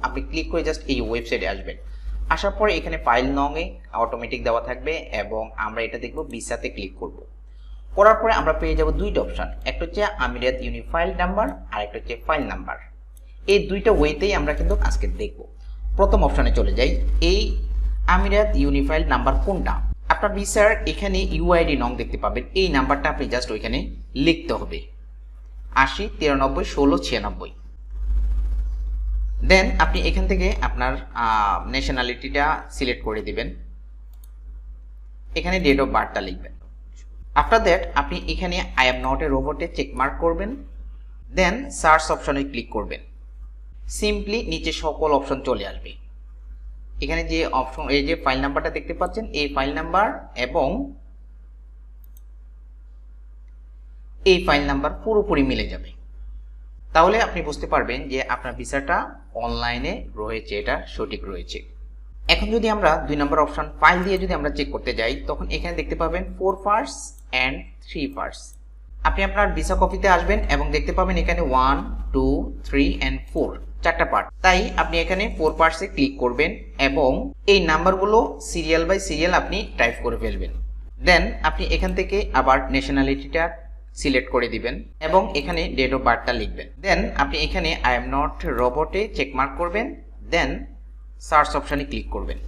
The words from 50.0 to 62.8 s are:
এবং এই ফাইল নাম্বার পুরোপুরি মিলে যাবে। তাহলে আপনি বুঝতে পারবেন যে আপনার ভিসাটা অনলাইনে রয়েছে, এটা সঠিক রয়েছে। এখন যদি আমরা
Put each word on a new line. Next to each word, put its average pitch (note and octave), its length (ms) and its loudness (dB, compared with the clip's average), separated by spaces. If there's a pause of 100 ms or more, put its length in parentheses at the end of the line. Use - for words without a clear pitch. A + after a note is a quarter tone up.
এবং C#3 220 2 (3500)
এই F3+ 160 8
ফাইল C#3+ 240 4
নাম্বার C#3 200 0 (120)
পুরোপুরি G3 500 4
মিলে G#2+ 200 0
যাবে। - 180 -10 (1040)
তাহলে F3+ 220 8 (100)
আপনি F3+ 220 -4
বুঝতে D3+ 240 -6
পারবেন B2 260 0 (140)
যে C3 60 -2 (160)
আপনার B2+ 260 -8
ভিসাটা C#3 380 -2 (460)
অনলাইনে A#2+ 480 -2 (280)
রয়েছে, A2 420 -6
এটা B2 140 -2 (180)
সঠিক G2+ 360 -6
রয়েছে। F2 280 -10 (760)
এখন D3+ 220 4
যদি A3+ 200 2
আমরা F#3 160 6 (160)